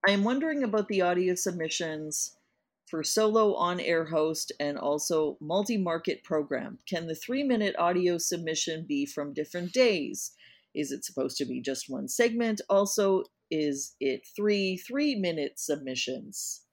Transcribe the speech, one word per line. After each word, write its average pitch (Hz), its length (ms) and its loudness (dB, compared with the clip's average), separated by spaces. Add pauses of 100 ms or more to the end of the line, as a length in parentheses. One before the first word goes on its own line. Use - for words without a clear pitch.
I 196 60 6
am 202 100 4
wondering 277 400 2
about 208 260 0
the 190 140 2
audio 180 320 4
submissions 160 1000 -4 (500)
for 160 160 -4
solo 214 520 4
on-air 175 500 0
host 156 560 0
and 147 180 -2
also 151 640 0
multi-market 180 800 0
program. 139 560 -2 (100)
Can 165 200 -4
the 160 80 -4
three-minute 247 640 0
audio 175 380 4
submission 165 720 -2
be 143 180 0
from 143 300 -6
different 175 380 -4
days? 226 600 2 (400)
Is 143 200 -4
it 135 120 -8
supposed 135 340 -4
to 143 60 -2
be 127 160 -6
just 131 300 -6
one - 160 -6
segment? 233 540 -2 (100)
Also, 196 540 2 (260)
is 147 480 -2
it 135 260 -2 (120)
three 202 400 2
three-minute 196 800 -2
submissions? 131 1040 -4 (100)